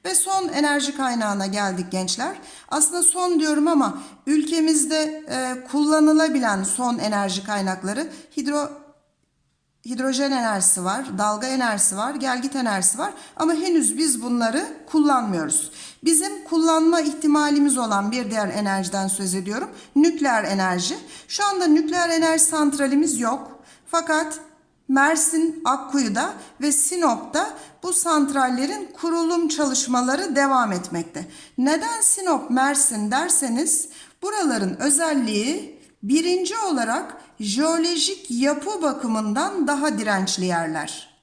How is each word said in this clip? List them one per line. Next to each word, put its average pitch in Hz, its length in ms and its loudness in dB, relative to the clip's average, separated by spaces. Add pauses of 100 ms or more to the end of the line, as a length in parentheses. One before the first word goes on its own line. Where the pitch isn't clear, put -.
Ve 370 100 -2
son 381 320 2
enerji 285 500 0
kaynağına 220 480 -2
geldik 190 460 -2
gençler. 185 460 -4 (320)
Aslında 320 340 2
son 359 360 2
diyorum 302 280 2
ama 254 300 2 (300)
ülkemizde, 311 1000 0
e, 254 420 -6
kullanılabilen 302 920 4
son 247 340 0
enerji 196 460 -2
kaynakları 196 640 -4 (300)
hidro-, 294 340 -2 (1120)
hidrojen 262 460 0
enerjisi 208 520 2
var, 208 340 -4
dalga 208 300 0
enerjisi 226 500 0
var, 254 180 -4
gelgit 262 400 -4
enerjisi 220 420 0
var 381 160 -4 (240)
ama 330 160 2
henüz 320 440 2
biz 285 240 0
bunları 240 440 0 (260)
kullanmıyoruz. 226 800 0 (320)
Bizim 359 400 0
kullanma 320 580 4
ihtimalimiz 294 760 2
olan 208 340 0
bir 240 200 -4
diğer 214 160 0
enerjiden 196 600 -2
söz 190 280 -2
ediyorum. 208 340 -4 (260)
Nükleer 285 480 4
enerji. 185 540 0 (300)
Şu - 180 -2
anda 370 220 2
nükleer 320 420 4
enerji 320 340 4
santralimiz 285 760 2
yok. 240 400 -4 (280)
Fakat 320 520 -2 (480)
Mersin, 311 800 2
Akkuyu'da 269 680 0 (280)
ve 294 100 2
Sinop'ta 320 840 0 (300)
bu 359 100 -4
santrallerin 277 960 0 (120)
kurulum 339 460 0
çalışmaları 262 880 0
devam 262 360 2
etmekte. 180 540 -6 (320)
Neden 294 440 0
Sinop, 359 480 0
Mersin 247 600 0
derseniz 277 800 0 (320)
buraların 285 600 -2
özelliği 277 960 0 (240)
birinci 349 540 0
olarak 285 600 -2 (220)
jeolojik 320 920 0
yapı 294 500 -2
bakımından 254 840 -2
daha 294 300 0
dirençli 190 480 -2
yerler. 160 760 -4